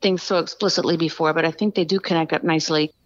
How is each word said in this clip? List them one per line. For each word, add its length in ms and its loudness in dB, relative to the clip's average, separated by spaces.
things 220 0
so 160 0
explicitly 580 0
before, 360 0
but 120 2
I 60 0
think 240 -2
they 100 0
do 140 0
connect 340 0
up 100 0
nicely. 480 0